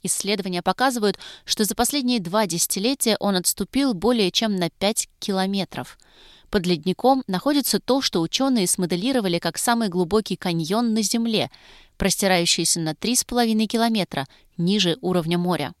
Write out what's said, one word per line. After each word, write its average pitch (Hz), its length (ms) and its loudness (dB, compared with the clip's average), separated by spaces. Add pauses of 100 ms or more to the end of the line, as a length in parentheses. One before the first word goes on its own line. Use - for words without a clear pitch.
Исследования 190 600 -2
показывают, 214 560 0 (260)
что - 200 -2
за 202 100 -2
последние 247 460 0
два 196 260 0
десятилетия 202 720 0
он 196 160 0
отступил 240 580 0
более 208 380 2
чем 214 240 0
на 175 160 0
пять - 380 -2 (100)
километров. 190 800 -4 (500)
Под 175 160 0
ледником 185 600 2
находится 247 540 0
то, 254 200 0
что - 200 -2
учёные 233 480 0
смоделировали 185 720 0
как 170 180 -4
самый 233 300 0
глубокий 180 480 0
каньон 190 580 -2
на 220 80 0
Земле, 220 480 0 (460)
простирающийся 175 840 2
на 156 160 -2
три 240 220 -2
с - 80 0
половиной 226 420 2
километра 220 600 0 (300)
ниже 180 440 2
уровня 175 380 0
моря. 170 420 -2